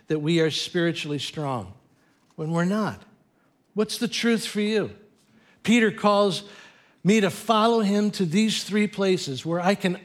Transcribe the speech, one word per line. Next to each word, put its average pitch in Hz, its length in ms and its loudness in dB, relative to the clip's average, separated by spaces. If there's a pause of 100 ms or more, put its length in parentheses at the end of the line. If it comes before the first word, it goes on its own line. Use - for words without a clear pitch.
that 156 120 -2
we 160 200 2
are 160 120 2
spiritually 160 680 -2
strong 131 540 -6 (640)
when 160 160 -6
we're 170 140 0
not. 185 360 -2 (720)
What's 214 240 -2
the 233 100 -2
truth 226 380 0
for 208 160 -4
you? 208 300 0 (720)
Peter 220 280 4
calls 202 520 2 (600)
me 214 160 4
to 196 100 2
follow 226 520 2
him 208 300 2
to 196 140 -2
these 208 380 0
three 208 240 0
places 185 580 -2
where 165 140 -2
I 185 160 2
can 185 300 -2